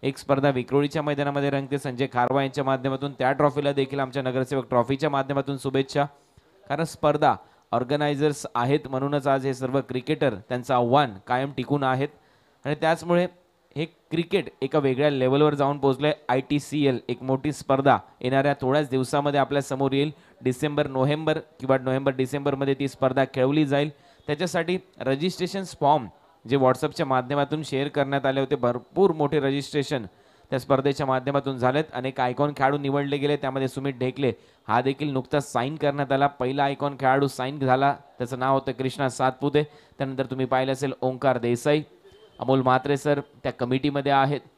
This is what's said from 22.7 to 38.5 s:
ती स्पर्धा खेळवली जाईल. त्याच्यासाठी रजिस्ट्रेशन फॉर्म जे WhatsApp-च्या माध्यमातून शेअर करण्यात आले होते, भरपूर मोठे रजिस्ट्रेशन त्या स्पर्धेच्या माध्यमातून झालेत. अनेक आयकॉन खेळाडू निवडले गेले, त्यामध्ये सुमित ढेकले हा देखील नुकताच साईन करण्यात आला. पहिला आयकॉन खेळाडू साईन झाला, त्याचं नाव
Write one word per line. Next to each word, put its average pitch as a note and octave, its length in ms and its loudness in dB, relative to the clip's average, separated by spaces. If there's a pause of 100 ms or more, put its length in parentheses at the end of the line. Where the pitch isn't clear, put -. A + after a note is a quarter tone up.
ती C3+ 140 -2
स्पर्धा C3 460 0
खेळवली C#3+ 320 2
जाईल. C#3+ 240 0 (380)
त्याच्यासाठी E3 500 -2 (220)
रजिस्ट्रेशन F3 640 -2
फॉर्म C#3+ 440 0 (420)
जे C#3 80 2
WhatsApp-च्या C3+ 480 2
माध्यमातून C#3 580 0
शेअर C#3 240 -2
करण्यात C#3 380 -2
आले C3+ 140 0
होते, C3+ 160 0
भरपूर B2 560 2
मोठे D3+ 280 0
रजिस्ट्रेशन C#3 680 -2 (440)
त्या C3 100 -2
स्पर्धेच्या C3+ 460 0
माध्यमातून C3+ 520 -2
झालेत. B2+ 260 2 (100)
अनेक B2+ 260 -6
आयकॉन C3 380 0
खेळाडू C#3 200 2
निवडले C#3+ 400 -2
गेले, C#3+ 200 0
त्यामध्ये C3+ 300 -4
सुमित C3+ 260 -4
ढेकले B2+ 400 -2 (340)
हा A#2 140 2
देखील C3+ 280 -2
नुकताच C3+ 440 -4
साईन C3 220 -2
करण्यात C#3+ 360 -2
आला. C#3 160 4
पहिला C#3 360 -2
आयकॉन C#3 360 -2
खेळाडू C3+ 280 4
साईन C3+ 320 -6
झाला, C3+ 360 4 (220)
त्याचं B2 220 -6
नाव C3 140 2